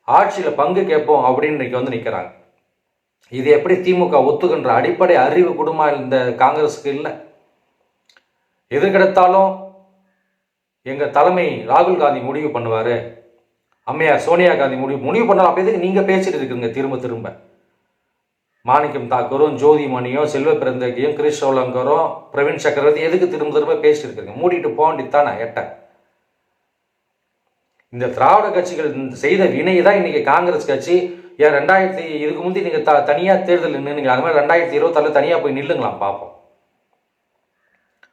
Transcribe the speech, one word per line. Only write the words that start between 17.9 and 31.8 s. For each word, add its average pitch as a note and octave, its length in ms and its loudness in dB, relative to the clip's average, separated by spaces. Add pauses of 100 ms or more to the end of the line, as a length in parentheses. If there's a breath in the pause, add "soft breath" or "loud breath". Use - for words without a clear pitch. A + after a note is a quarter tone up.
மாணிக்கம் C3+ 440 0
தாக்கூரும், C3+ 460 0
ஜோதிமணியும், C3+ 680 2
செல்வ C#3 280 -2
பெருந்தகையும், B2+ 640 -2
கிரீஷ் D3 260 -2
சோலங்கரும், C3+ 680 0 (240)
பிரவீன் D3+ 340 -2
சக்கரவர்த்தி D3 360 2
எதுக்கு E3+ 280 0
திரும்ப D3 260 -4
திரும்ப D3+ 220 0
பேசிட்டு D3 300 2
இருக்கீங்க? G2+ 280 -12
மூடிட்டு D#3+ 400 -2
போக D3+ 120 2
வேண்டியது C3+ 300 -4
தானே C#3+ 160 2 (100)
எட்ட? - 180 -8 (2250)
இந்த A#2+ 140 -6
திராவிட F#3+ 440 2
கட்சிகள் D#3 440 -4
இந்த C3 220 -10
செய்த F#3 280 0
வினை E3+ 380 0
தான் G3 180 4
இன்னைக்கு D3+ 240 -2
காங்கிரஸ் D#3 480 0
கட்சி, E3+ 240 0 (420 loud breath)
ஏன் D3+ 140 6
ரெண்டாயிரத்தி, F3+ 520 2 (100)